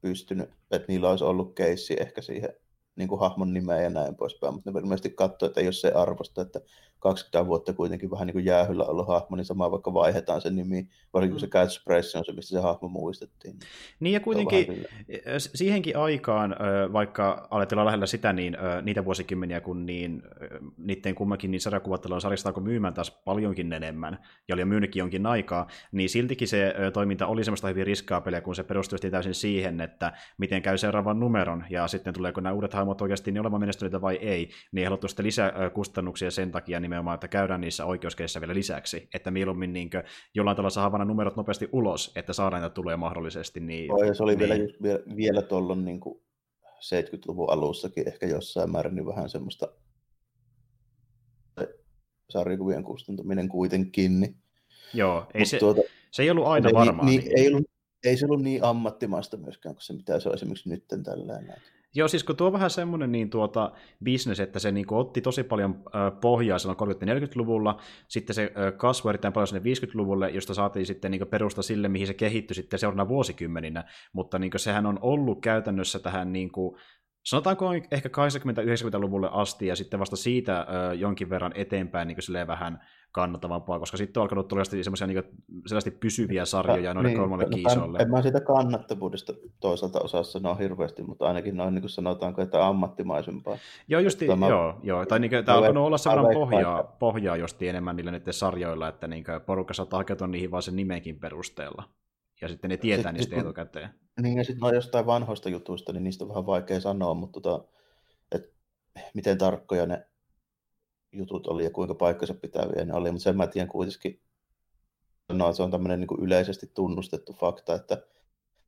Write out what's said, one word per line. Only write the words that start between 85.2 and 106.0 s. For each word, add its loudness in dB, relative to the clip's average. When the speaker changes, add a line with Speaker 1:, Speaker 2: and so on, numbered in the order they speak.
Speaker 2:
selvästi -2
pysyviä 0
sarjoja 2
Speaker 1:
No, -
Speaker 2:
noille 4
Speaker 1:
niin, 2
Speaker 2:
kolmelle 0
Speaker 1:
no, 2
tän-, -2
Speaker 2:
kiisoille. 4
Speaker 1:
en 4
mä 6
siitä 4
kannattavuudesta 0
toisaalta 0
osaa 0
sanoa -4
hirveästi, -4
mutta -2
ainakin -2
noin 0
niinku -2
sanotaanko, -2
että 4
ammattimaisempaa. -2
Speaker 2:
Joo, 2
justi, 0
Speaker 1:
Että 4
mä 4
Speaker 2:
joo, 2
joo. 0
Tai 4
niinku 2
tää 8
on 8
Speaker 1:
mä 8
Speaker 2:
alkanut 6
olla 4
semmoinen 6
Speaker 1:
mä 8
veikkaan, 4
Speaker 2:
pohjaa, 4
Speaker 1:
että -4
Speaker 2:
pohjaa 2
justi -4
enemmän -2
niillä -4
niiden -6
sarjoilla, -2
että -8
niinku -8
porukka -2
saattaa -2
hakeutua -2
niihin -4
vaan -2
sen -4
nimenkin -4
perusteella. -10
Ja -8
sitten -8
ne -2
tietää 2
Speaker 1:
Sit, -6
Speaker 2:
niistä 0
Speaker 1:
sit -10
kun -2
Speaker 2:
etukäteen. -10
Speaker 1:
Niin, 0
ja 2
sit -6
mä 4
jostain 2
vanhoista 0
jutuista, -8
niin -6